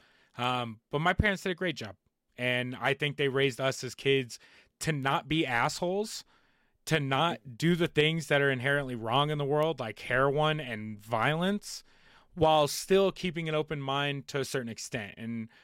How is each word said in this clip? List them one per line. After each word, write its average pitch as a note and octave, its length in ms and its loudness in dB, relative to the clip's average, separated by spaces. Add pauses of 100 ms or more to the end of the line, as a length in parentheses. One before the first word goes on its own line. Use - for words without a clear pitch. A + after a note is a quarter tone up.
(360)
Um, B2 440 -2 (100)
but D3 100 -2
my F3 120 4
parents G3 300 0
did F#3+ 100 -2
a - 20 -6
great F3 220 -4
job. G2+ 180 -10 (420)
And B2 440 -2
I B2+ 140 2
think C#3+ 220 -2
they C#3 120 0
raised C3+ 320 0
us C3+ 240 -2
as B2 100 -10
kids C3+ 440 0 (420)
to D#3+ 120 -2
not C#3 360 0
be D#3 180 0
assholes, F3 800 -2 (600)
to D#3+ 140 2
not C#3 560 0
do E3+ 180 2
the E3+ 120 2
things D#3 400 2
that C#3+ 160 4
are C#3 80 4
inherently C3+ 440 0
wrong A#2+ 360 0
in D3+ 80 -2
the D3 60 -2
world, D3 360 0
like A2 200 -8
heroin C#3+ 600 2
and G#2+ 380 -8
violence, C#3+ 840 0 (540)
while D#3 320 6
still F#3+ 420 2
keeping E3 380 -6
an D#3 60 -2
open D3+ 260 -2
mind C#3 480 -2
to C#3+ 120 -2
a C3 40 -2
certain B2 240 -4
extent. G#2+ 480 -8
And A2+ 320 -8 (160)